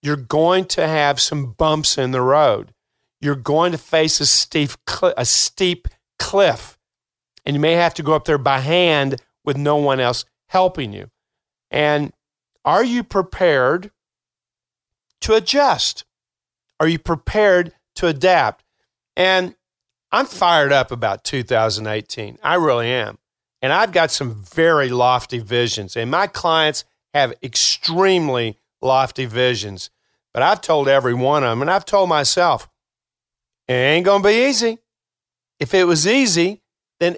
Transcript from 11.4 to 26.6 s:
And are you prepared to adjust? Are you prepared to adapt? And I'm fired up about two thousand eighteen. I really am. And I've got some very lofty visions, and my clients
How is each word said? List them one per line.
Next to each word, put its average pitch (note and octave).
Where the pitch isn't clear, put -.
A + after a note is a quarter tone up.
And D3
are F3+
you A#3+
prepared F3+
to G#3+
adjust? B3+
Are D#3+
you E3
prepared F3+
to -
adapt? D#3
And F#3
I'm B3+
fired E3
up C#3
about A2
two C3
thousand A2
eighteen. G#2+
I D3
really B2
am. A2
And C3
I've G3
got E3+
some B2
very C#3+
lofty B2
visions, A2
and A#2
my F3+
clients D#3+